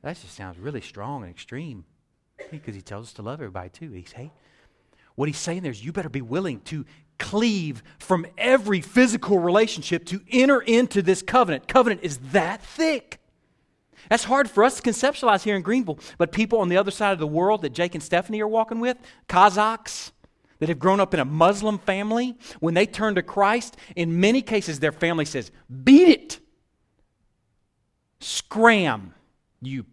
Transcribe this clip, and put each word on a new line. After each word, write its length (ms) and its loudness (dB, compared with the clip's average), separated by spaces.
That 140 -12
just 200 -20
sounds 220 -16
really 240 -12
strong 400 -12
and 80 -16
extreme." 540 -16
Because 240 -16
he 80 -18
tells 240 -14
us 80 -20
to 80 -18
love 180 -12
everybody 300 -14
too. 220 -20
He's, 200 -20
hey, 180 -18
what 120 -2
he's 100 -8
saying 240 -8
there 100 -8
is 120 -14
you 80 -10
better 180 -8
be 120 -6
willing 380 -6
to 240 -10
cleave 640 -2
from 280 -2
every 440 2
physical 580 2
relationship 680 0
to 140 -8
enter 300 4
into 420 2
this 200 0
covenant. 460 0
Covenant 340 2
is 160 -8
that 300 0
thick. 560 -4
That's 160 2
hard 240 0
for 140 2
us 180 2
to 80 0
conceptualize 540 0
here 140 -2
in 60 -6
Greenville, 360 -2
but 120 0
people 300 0
on 80 0
the 80 2
other 140 2
side 220 -2
of 60 -2
the 80 -4
world 360 0
that 100 -6
Jake 220 -4
and 100 -10
Stephanie 360 -2
are 80 -2
walking 300 -2
with, 180 -2
Kazakhs, 840 2
that 100 -2
have 100 -4
grown 220 2
up 120 2
in 80 0
a 40 0
Muslim 540 2
family, 580 -4
when 140 -2
they 120 4
turn 300 -2
to 60 0
Christ, 540 0
in 240 -2
many 220 4
cases 360 -4
their 140 0
family 320 -2
says, 260 -8
"Beat 240 10
it. 320 2
Scram, 920 0
you 320 -10